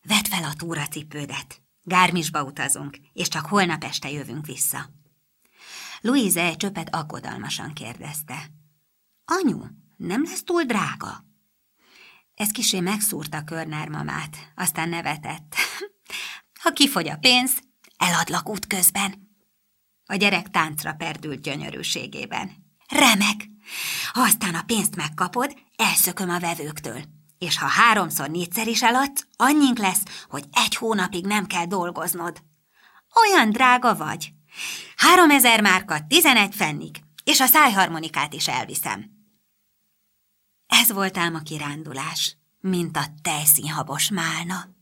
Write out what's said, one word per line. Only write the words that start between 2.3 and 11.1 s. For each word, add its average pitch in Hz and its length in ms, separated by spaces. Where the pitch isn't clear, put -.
utazunk, 143 540
és 180 160
csak 156 180
holnap 170 380
este 139 260
jövünk 147 360
vissza." - 440
Louise 208 420
egy 165 140
csöpet 190 380
aggodalmasan - 760
kérdezte. - 760
"Anyu, 339 400
nem 214 280
lesz - 180
túl 339 200
drága?" 208 600